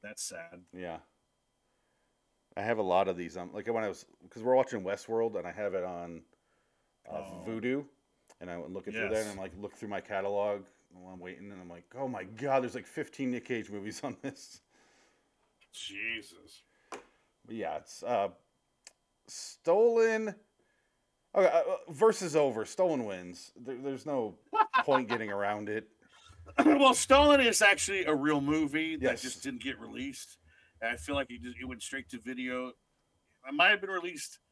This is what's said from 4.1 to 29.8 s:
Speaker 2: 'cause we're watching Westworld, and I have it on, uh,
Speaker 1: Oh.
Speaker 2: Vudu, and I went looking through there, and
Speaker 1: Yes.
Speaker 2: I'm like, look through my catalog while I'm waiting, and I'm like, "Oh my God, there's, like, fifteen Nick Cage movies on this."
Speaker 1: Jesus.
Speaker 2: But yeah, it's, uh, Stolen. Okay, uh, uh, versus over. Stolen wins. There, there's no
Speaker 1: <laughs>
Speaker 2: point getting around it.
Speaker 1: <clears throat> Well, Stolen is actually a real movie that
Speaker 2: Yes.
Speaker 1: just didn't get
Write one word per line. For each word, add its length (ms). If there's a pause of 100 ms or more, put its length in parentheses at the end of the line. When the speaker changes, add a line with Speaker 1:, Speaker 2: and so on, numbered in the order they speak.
Speaker 2:
'cause 140
we're 140
watching 260
Westworld, 560
and 80
I 60
have 220
it 100
on, 380 (880)
uh, 40
Speaker 1:
Oh. 300
Speaker 2:
Vudu, 400 (560)
and 80
I 100
went 140
looking 200
through 160
there, 140
and 40
Speaker 1:
Yes. 60
Speaker 2:
I'm 60
like, 180
look 180
through 140
my 120
catalog 640 (280)
while 200
I'm 60
waiting, 320
and 100
I'm 80
like, 160 (120)
"Oh 100
my 160
God, 400
there's, 140
like, 100
fifteen 460
Nick 140
Cage 240
movies 340
on 180
this." 380 (1120)
Speaker 1:
Jesus. 920 (280)
Speaker 2:
But 680
yeah, 220
it's, 240
uh, 260 (1000)
Stolen. 1080 (1000)
Okay, 120
uh, 160 (100)
uh, 40 (140)
versus 460
over. 280
Stolen 400
wins. 520
There, 200
there's 300
no 300 (160)
Speaker 1:
<laughs> 320
Speaker 2:
point 240
getting 220
around 380
it. 200 (680)
Speaker 1:
<clears throat> 80
Well, 260
Stolen 480
is 220
actually 420
a 100
real 260
movie 560
that 60
Speaker 2:
Yes. 200
Speaker 1:
just 220
didn't 180
get 180